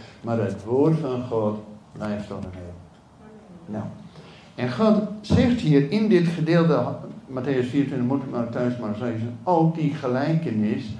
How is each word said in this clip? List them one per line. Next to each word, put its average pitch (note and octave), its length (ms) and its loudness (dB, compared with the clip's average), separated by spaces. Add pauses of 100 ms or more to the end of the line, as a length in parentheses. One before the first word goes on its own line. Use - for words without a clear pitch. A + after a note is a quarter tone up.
(220)
maar A#2 180 -2
het G2 240 -2
woord C#3+ 360 4
van B2+ 240 -4
God A2 360 -2 (320)
blijft G#2 360 -6
tot F#2+ 160 -10
een F#2 100 -10
eeuw. - 1200 -18
Nou, G#2 120 -6 (720)
en B2 160 -4
God G#3+ 300 4 (200)
zegt B3 380 4
hier C#3+ 320 4
in G#3+ 180 2
dit F3 180 6
gedeelte, E3 560 2 (440)
Mattheüs B2+ 420 -2
vierentwintig, B2+ 380 0
moet C3+ 160 0
ik - 80 -8
maar A#2 180 -4
thuis B2 280 -2
maar A2 120 -6
eens G#2 100 -6
lezen, A#2 440 -4
ook D#3+ 320 4
die D3+ 180 0
gelijkenis B2 920 0 (140)